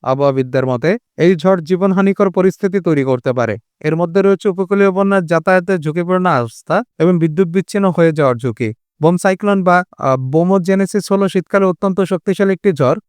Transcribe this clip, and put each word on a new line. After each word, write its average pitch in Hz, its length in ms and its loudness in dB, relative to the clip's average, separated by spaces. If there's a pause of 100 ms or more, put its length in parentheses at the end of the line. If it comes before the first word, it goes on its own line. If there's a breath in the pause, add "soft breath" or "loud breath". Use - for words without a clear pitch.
আবহাওয়াবিদদের 135 640 -2
মতে, 131 320 -2 (180)
এই 175 200 2
ঝড় 185 240 0
জীবনহানিকর 190 720 0
পরিস্থিতি 185 500 0
তৈরি 156 240 0
করতে 127 280 -2
পারে। 113 240 -2 (240)
এর 156 160 -2
মধ্যে 170 260 0
রয়েছে 196 260 0
উপকূলীয় 196 420 0
বন্যার 196 360 0
যাতায়াতের 180 520 0
ঝুঁকিপূর্ণ 175 480 -2
অবস্থা 156 560 -2 (160)
এবং 175 200 2
বিদ্যুৎ 165 300 0
বিচ্ছিন্ন 196 420 -2
হয়ে 165 220 2
যাওয়ার 143 240 0
ঝুঁকি। 117 340 -4 (320)
বোম 165 140 2
সাইক্লোন 196 460 0
বা, 180 220 2 (140)
আহ, 131 180 0
বোমোজেনেসিস 180 960 0
হলো 196 160 0
শীতকালে 196 380 0
অত্যন্ত 185 340 -2
শক্তিশালী 196 520 0
একটি 190 200 0
ঝড় 143 260 0 (100)